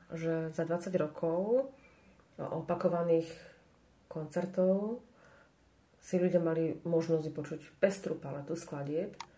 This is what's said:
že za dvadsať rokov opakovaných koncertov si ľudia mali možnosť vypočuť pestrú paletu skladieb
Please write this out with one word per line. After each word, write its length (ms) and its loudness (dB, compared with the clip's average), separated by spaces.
že 460 -2
za 80 0
dvadsať 320 -2
rokov 720 2
opakovaných 880 2
koncertov 960 0
si 160 -4
ľudia 240 4
mali 420 0
možnosť 420 2
vypočuť 360 -6
pestrú 400 2
paletu 400 -6
skladieb 560 -4